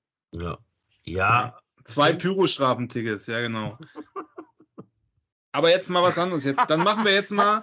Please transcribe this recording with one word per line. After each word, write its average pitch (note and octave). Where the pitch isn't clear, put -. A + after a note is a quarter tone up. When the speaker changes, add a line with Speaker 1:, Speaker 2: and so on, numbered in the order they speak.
Speaker 1:
Ja. E2+
Ja. G2+
Speaker 2:
Zwei D3
Pyrostrafen-Tigges, B2+
ja, A#2
genau. A2+
Aber D3+
jetzt F3+
mal F3+
was F3+
anderes. E3+
Jetzt, C#3
dann D#3
machen G#3+
wir G3
jetzt G3
mal G#3